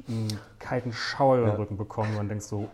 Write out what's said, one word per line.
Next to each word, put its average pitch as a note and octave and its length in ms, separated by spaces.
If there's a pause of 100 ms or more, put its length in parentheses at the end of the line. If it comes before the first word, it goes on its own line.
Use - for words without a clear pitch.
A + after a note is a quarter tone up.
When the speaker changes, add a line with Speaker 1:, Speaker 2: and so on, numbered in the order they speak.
Speaker 1:
einen A2+ 200 (320)
kalten B2 320
Schauer C3 460
über A#2 100
den G#2 60
Speaker 2:
Ja. G#2 40
Speaker 1:
Rücken G#2 200
bekommt G#2+ 320
und G#2+ 80
man G#2 120
denkt G#2 140
so, G#2 300